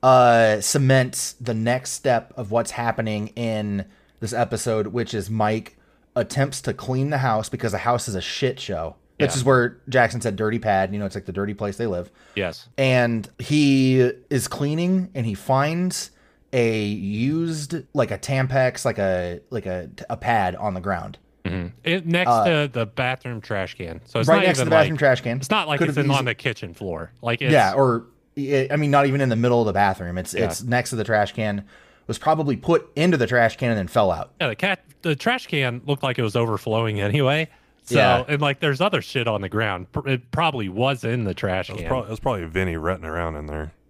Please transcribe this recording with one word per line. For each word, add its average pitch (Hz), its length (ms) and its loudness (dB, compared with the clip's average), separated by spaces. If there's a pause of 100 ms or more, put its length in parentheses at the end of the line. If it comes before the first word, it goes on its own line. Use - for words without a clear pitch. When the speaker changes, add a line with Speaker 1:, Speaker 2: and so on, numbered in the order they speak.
Speaker 1:
uh, 117 580 6
cements 131 800 2
the 120 140 -4
next 120 380 -2
step 117 440 0
of 107 140 -8
what's 117 220 0
happening 110 560 -4
in 107 580 -4 (340)
this 107 140 -6
episode, 110 540 -2
which 110 260 -4
is 101 160 -6
Mike 110 460 -2 (400)
attempts 135 460 -2
to 135 120 -4
clean 131 360 -4
the 147 80 -2
house 113 300 0
because 113 240 -4
the 98 60 -2
house 120 300 0
is 104 60 -6
a 92 60 -4
shit - 400 -4
show. 80 360 -8 (220)
This 135 160 0
Speaker 2:
Yeah. 139 40 0
Speaker 1:
is 127 60 -2
where 123 340 4 (100)
Jackson 120 320 4
said 107 160 -2
dirty 110 240 0
pad. 95 320 2
You 104 80 -4
know, 101 60 -4
it's 95 100 -8
like - 100 -10
the 185 60 -10
dirty 104 220 -4
place 101 220 -6
they 117 120 -2
live. 87 220 -4 (260)
Speaker 2:
Yes. 90 320 -6 (100)
Speaker 1:
And 123 500 2 (100)
he 131 720 4 (200)
is 135 160 0
cleaning, 175 680 -2
and 120 120 -4
he 107 80 -4
finds 156 760 -2 (400)
a 113 320 2
used, 139 920 -2 (200)
like, 147 180 0
a 123 60 -6
Tampax, 131 680 0
like 113 140 0
a, 90 420 0 (100)
like 107 160 -6
a, 90 240 -6 (180)
a 117 80 -6
pad 101 400 0
on 101 180 -4
the 92 60 -6
ground. 90 380 -6 (260)
Speaker 2:
Mm-hmm. 87 240 -6 (140)
It, 165 240 -2
next 170 240 2
Speaker 1:
Uh, 117 140 4
Speaker 2:
to 151 280 2
the 117 140 -2
bathroom 123 540 -6
trash 98 360 -6
can. 82 280 -10
So - 160 -2
it's 127 80 2
Speaker 1:
right - 80 8
Speaker 2:
not 196 100 4
Speaker 1:
next 160 120 4
to 127 40 2
Speaker 2:
even 123 80 0
Speaker 1:
the 160 60 6
bathroom 160 180 6
Speaker 2:
like, 143 60 -6
Speaker 1:
trash 135 220 4
can. 120 160 -4
Speaker 2:
it's 135 120 -6
not 208 160 0
like 151 120 -2
Speaker 1:
Could 170 100 2
Speaker 2:
it's 139 80 -2
Speaker 1:
have 147 100 0
Speaker 2:
in, 143 40 2
on 139 80 4
Speaker 1:
easy- 131 80 0
Speaker 2:
the 113 80 -2
kitchen 107 400 -6
floor. 85 360 -8 (120)
Like, 120 200 -2
it's 147 100 2
Speaker 1:
Yeah, 107 220 6
or, 120 320 2 (300)
I 139 400 0
mean, 147 160 2
not 143 140 6
even 135 140 2
in 131 100 2
the 113 60 2
middle 120 240 4
of 113 60 2
the 104 60 0
bathroom. 92 460 0
It's, 90 140 -8
Speaker 2:
Yeah. 95 120 -2
Speaker 1:
it's 82 180 -4
next 123 280 -2
to 123 60 -6
the 110 80 -2
trash 104 280 2
can. 104 320 -4 (420)
Was 117 120 -6
probably 151 380 0
put - 400 0
into 170 220 4
the 117 80 2
trash 117 320 4
can 127 120 0
and 110 80 0
then 90 100 -4
fell 104 220 4
out. 78 300 -4
Speaker 2:
Yeah, 165 80 0
the 110 80 -4
cat, 185 240 -2 (220)
the 160 140 0
trash 240 300 -2
can 127 400 -2
looked 143 160 -2
like 131 160 -2
it 131 40 0
was 110 140 0
overflowing 113 640 0
anyway. 143 480 0 (340)
So, - 160 -2
Speaker 1:
Yeah. 123 300 4
Speaker 2:
and, 147 120 0
like, 143 200 0
there's 143 220 0
other 190 200 0
shit 120 260 -4
on 107 140 0
the 95 60 -6
ground. 98 440 -4
Pr-, 139 160 -6
it 131 220 -4
probably 143 400 -2
was 120 340 -2
in 117 200 -2
the 98 100 -2
trash 95 360 -2
Speaker 3:
It - 40 -10
was 90 80 -8
Speaker 2:
can. 82 60 -6
Speaker 3:
prob-, 127 180 -2
it 101 40 -12
was 110 100 -10
probably 107 260 -4
Vinny 87 300 -2
retting 80 300 -4
around 80 300 -4
in 73 100 -10
there. 78 260 -8 (180)